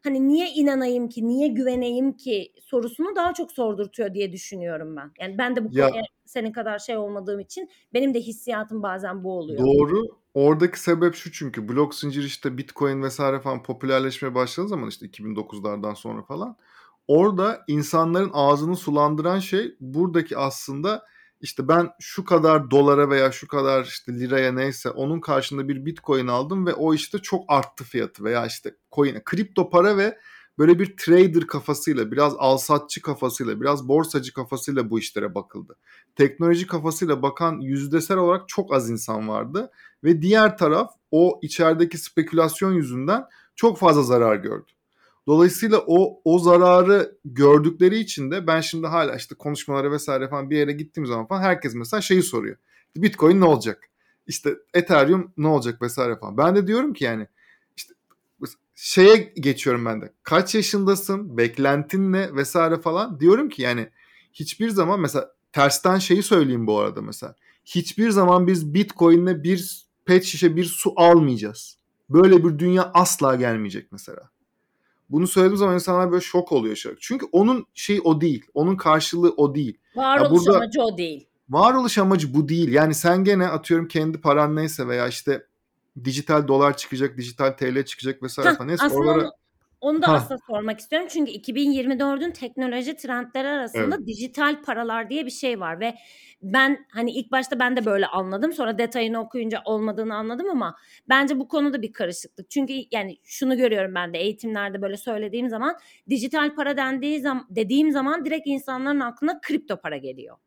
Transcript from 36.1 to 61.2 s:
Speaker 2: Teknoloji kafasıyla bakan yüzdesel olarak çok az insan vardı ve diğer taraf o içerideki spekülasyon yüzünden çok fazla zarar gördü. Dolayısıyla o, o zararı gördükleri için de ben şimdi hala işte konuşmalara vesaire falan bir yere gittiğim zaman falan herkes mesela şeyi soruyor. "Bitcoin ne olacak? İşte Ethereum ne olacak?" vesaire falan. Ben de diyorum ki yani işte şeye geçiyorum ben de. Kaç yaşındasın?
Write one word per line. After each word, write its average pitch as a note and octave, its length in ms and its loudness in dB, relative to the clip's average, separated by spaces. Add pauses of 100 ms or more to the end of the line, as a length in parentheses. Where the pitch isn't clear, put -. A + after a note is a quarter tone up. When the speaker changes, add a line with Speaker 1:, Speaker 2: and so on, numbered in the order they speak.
Speaker 2:
Teknoloji E3+ 520 2
kafasıyla D#3 540 -4
bakan D3+ 380 -2
yüzdesel C#3 580 -2
olarak F#3 320 0
çok F#3+ 240 -4
az A#2+ 160 0
insan A2 400 -6
vardı B2+ 420 -6 (320)
ve D#3+ 180 4
diğer G#3+ 360 4
taraf E3+ 340 2 (200)
o E3 300 4
içerideki E3 560 2
spekülasyon D#3+ 760 0
yüzünden D3+ 500 -2 (320)
çok A3+ 220 2
fazla D3+ 260 4
zarar A#2+ 320 4
gördü. G#2 360 -10 (560)
Dolayısıyla F3+ 600 4
o, F3 360 2
o E3+ 160 4
zararı F3+ 840 6
gördükleri D3+ 760 4
için C#3+ 320 -6
de F3+ 160 -4
ben D#3+ 140 2
şimdi D#3+ 260 -6
hala D#3 280 -2
işte - 200 -14
konuşmalara C#3+ 560 -4
vesaire C3+ 380 -4
falan C#3 200 -8
bir D3+ 80 0
yere D3 140 0
gittiğim D3+ 360 -8
zaman A2+ 200 -4
falan F#3+ 140 -4
herkes F3+ 340 -2
mesela A#2+ 260 -4
şeyi F#3 220 2
soruyor. G#2+ 340 -6 (380)
"Bitcoin E3+ 460 4
ne F3+ 40 6
olacak? A2+ 440 2 (380)
İşte C#3+ 280 -4 (180)
Ethereum F3 640 2
ne D3+ 100 0
olacak?" A#2+ 340 0
vesaire A#2+ 380 -2
falan. G#2 180 -8
Ben E3+ 180 4
de G3 120 2
diyorum B3 260 0
ki - 100 -6
yani A2+ 240 -4 (500)
işte - 160 -18 (840)
şeye G#3+ 600 6
geçiyorum C3 500 0
ben A2 160 -4
de. G#2+ 120 -18 (100)
Kaç F#3+ 320 0
yaşındasın? G3 840 0